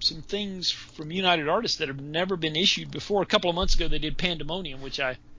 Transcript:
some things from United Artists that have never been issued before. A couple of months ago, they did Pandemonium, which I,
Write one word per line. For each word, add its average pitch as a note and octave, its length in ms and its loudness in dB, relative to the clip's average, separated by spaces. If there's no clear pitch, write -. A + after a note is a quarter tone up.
some - 220 0
things G3 480 -2
from - 400 -8
United F3 360 2
Artists E3 300 2
that D3+ 120 -2
have C#3 120 -8
never E3+ 380 -2
been D#3 180 -2
issued E3 340 2
before. G3+ 300 -2
A F3 60 0
couple F#3+ 240 2
of E3 60 0
months F#3 180 6
ago, E3+ 120 6
they D3+ 120 4
did D3 180 -2
Pandemonium, D#3+ 640 -4
which C3+ 180 -8
I, C3 200 -2